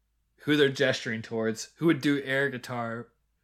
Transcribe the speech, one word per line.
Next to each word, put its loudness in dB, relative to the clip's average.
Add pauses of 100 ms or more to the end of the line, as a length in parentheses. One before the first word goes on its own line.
(400)
who 2
they're 6
gesturing -2
towards, -4
who -2
would 4
do 2
air 0
guitar -8 (360)